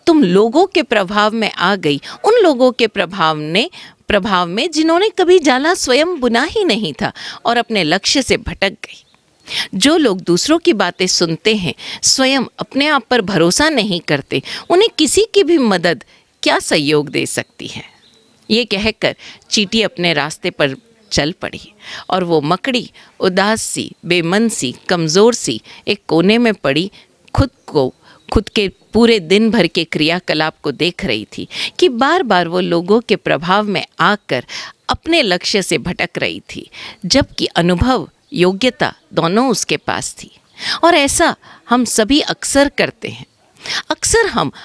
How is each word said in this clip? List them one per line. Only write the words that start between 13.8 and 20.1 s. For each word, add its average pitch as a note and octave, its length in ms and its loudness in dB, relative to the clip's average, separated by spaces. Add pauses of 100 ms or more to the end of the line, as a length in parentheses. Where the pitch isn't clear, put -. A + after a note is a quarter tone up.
करते, C#3 440 -4 (260)
उन्हें F#4 280 4
किसी D#4 360 2
की G4 100 4
भी E4 140 2
मदद F#3 460 0 (400)
क्या D4 160 0
सहयोग D3 500 0
दे C3+ 160 -2
सकती - 420 -8
है? - 160 -14 (680)
ये A#3 140 2
कहकर G3+ 500 -4 (340)
चींटी G#3+ 320 0
अपने F3 320 -2